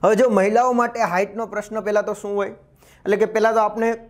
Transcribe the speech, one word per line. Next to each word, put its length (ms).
હવે 120
જો 140
મહિલાઓ 440
માટે 260
હાઇટનો 400
પ્રશ્ન 300
પહેલાં 260
તો 140
શું 160
હોય, 160
એટલે 120
કે 200
પહેલાં 160
તો 140
આપણે 240